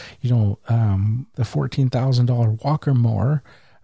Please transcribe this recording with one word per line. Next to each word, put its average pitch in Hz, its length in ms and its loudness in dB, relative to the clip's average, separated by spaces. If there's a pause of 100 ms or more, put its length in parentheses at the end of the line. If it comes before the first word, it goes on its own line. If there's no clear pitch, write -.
(220)
you 123 80 -2
know, 110 300 0 (100)
um, 110 640 0
the 120 100 -4
fourteen 135 440 -2
thousand 123 380 0
dollar 120 240 2
Walker 143 420 -2
mower, 117 500 0 (400)